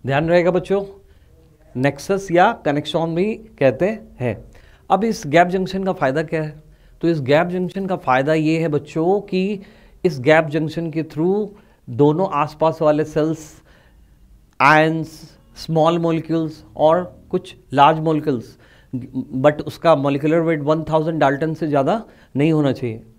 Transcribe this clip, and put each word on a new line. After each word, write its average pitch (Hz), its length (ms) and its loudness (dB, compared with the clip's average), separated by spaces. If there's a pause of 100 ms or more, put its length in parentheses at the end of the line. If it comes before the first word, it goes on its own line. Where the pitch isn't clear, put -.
ध्यान 147 220 0
रहेगा 175 220 4
बच्चों, 190 340 -2 (920)
नेक्सस 143 560 -2
या 185 200 4
कनेक्शन 160 640 -4
भी 208 200 -2
कहते 190 680 -2 (200)
हैं। 120 240 -4 (460)
अब 196 140 2
इस 226 220 -4
गैप 170 220 4
जंक्शन 190 360 -4
का 185 80 -2
फ़ायदा 147 300 -2
क्या 156 200 -4
है? 151 200 -10 (380)
तो 170 80 0
इस 160 120 0
गैप 143 260 2
जंक्शन 180 400 -6
का 180 100 -2
फ़ायदा 135 380 0
ये 160 260 0
है 165 80 -2
बच्चों 160 520 -2
कि 196 400 -4 (440)
इस 156 160 -2
गैप 156 240 4
जंक्शन 156 460 -4
के 160 120 -4
through 185 460 -2 (420)
दोनों 151 400 2
आसपास 151 520 0
वाले 151 220 2
सेल्स, 156 580 -4 (1000)
आयंस, 156 760 2 (180)
स्मॉल 160 420 0
मॉलिक्यूल्स 160 640 -2 (120)
और 165 440 0 (100)
कुछ - 260 -6 (160)
लार्ज 147 260 6
मॉलिक्यूल्स, 151 600 -4 (800)
but 147 260 2
उसका 160 340 0
मॉलिक्यूलर 143 440 0
वेट 160 200 -2
वन 156 240 -2
थाउजेंड 156 360 -2
डाल्टन 147 340 0
से 160 140 -6
ज़्यादा 147 360 0 (320)
नहीं 151 160 2
होना 147 200 2
चाहिए 120 300 -6 (160)